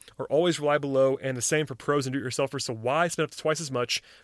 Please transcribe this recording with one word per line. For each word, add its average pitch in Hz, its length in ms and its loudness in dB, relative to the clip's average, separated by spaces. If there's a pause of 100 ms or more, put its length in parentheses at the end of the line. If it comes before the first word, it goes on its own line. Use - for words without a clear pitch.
(200)
are 131 80 -6
always 165 320 2
reliably 147 320 2
low 135 300 4
and 131 140 -4
the 120 60 -4
same 156 240 0
for 131 100 -8
pros 143 300 0
and 131 80 -2
do-it-yourselfers, 131 480 -2
so 127 120 -4
why 135 360 0
spend 156 160 -2
up - 60 -8
to - 60 -16
twice 156 220 0
as 143 120 -8
much 123 300 -2 (220)